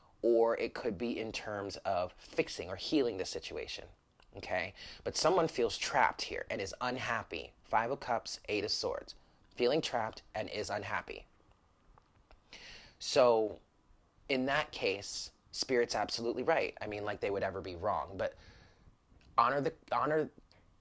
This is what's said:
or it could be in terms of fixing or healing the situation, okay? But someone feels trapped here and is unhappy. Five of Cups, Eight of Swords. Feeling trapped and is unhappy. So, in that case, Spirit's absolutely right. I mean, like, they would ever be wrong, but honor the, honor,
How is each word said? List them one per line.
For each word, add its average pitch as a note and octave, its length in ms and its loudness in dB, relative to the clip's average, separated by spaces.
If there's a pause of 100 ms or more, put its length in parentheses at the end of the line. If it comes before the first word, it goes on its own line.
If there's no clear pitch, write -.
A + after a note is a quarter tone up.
(200)
or A#2 380 6
it - 160 -2
could G#2+ 240 -2
be A#2 200 -2
in A2 140 -4
terms G2+ 440 -6 (100)
of F#2 320 0
fixing - 500 -4
or F#2+ 80 -8
healing A#2+ 400 0
the F#2 80 -2
situation, - 640 -8 (500)
okay? F#2 380 -4 (280)
But G#2 140 -4
someone E3 320 4
feels - 300 0
trapped - 420 4
here - 300 -4
and A2+ 100 -4
is F#2+ 220 -6
unhappy. A2+ 680 -4 (120)
Five A#2 260 2
of C3+ 100 -4
Cups, - 380 -4 (120)
Eight G2+ 140 0
of G#2+ 60 -2
Swords. - 440 -4 (420)
Feeling B2+ 240 2
trapped A2+ 400 -4 (140)
and G#2+ 160 -6
is G2+ 180 -4
unhappy. G2+ 560 -6 (1700)
So, A2+ 640 6 (680)
in C3 180 2
that C#3+ 260 0
case, - 580 -4 (220)
Spirit's A#2+ 420 2
absolutely A2+ 480 -2
right. C#3 400 2
I G#2 60 -6
mean, G#2 160 -6
like, G#2 160 -4
they G#2 100 -2
would G2 140 0
ever F#2+ 160 -2
be F2+ 160 -8
wrong, F2+ 400 -2
but G2 180 -2 (1000)
honor B2+ 240 6
the, D3 120 0 (200)
honor, C#3+ 360 2 (520)